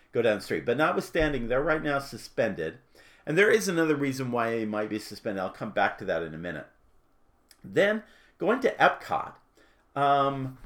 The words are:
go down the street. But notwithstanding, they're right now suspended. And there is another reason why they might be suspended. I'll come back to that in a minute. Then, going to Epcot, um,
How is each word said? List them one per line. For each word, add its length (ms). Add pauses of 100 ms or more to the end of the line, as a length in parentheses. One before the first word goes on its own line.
(120)
go 100
down 160
the 60
street. 220
But 120
notwithstanding, 680
they're 160
right 180
now 160
suspended. 800 (480)
And 100
there 140
is 180
another 280
reason 360
why 200
they 140
might 240
be 100
suspended. 420
I'll 80
come 220
back 260
to 80
that 160
in 140
a 20
minute. 300 (960)
Then, 400 (340)
going 240
to 140
Epcot, 580 (640)
um, 720